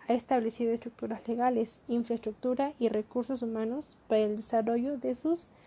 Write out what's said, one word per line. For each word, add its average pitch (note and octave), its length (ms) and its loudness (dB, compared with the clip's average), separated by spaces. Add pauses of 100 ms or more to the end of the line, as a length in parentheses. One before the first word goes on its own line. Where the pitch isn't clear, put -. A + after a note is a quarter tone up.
ha A#3 60 2
establecido A#3 600 0
estructuras A3+ 540 -6
legales, A#3 600 0
infraestructura A#3+ 920 -2
y A#3 100 4
recursos A#3 540 -2
humanos A3+ 540 -4 (100)
para A3 140 6
el G#3+ 140 2
desarrollo A#3 640 0
de B3+ 160 -2
sus E4 380 -2 (160)